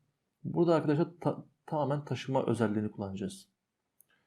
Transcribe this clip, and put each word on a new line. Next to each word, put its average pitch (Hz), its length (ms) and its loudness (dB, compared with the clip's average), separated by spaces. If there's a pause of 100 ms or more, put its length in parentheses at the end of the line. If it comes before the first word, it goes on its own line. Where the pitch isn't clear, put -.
(440)
Burada 165 300 4
arkadaşlar 151 340 2 (120)
ta-, - 240 -2 (220)
tamamen 147 380 0
taşıma 135 420 -2
özelliğini 107 440 2
kullanacağız. 98 580 -8 (800)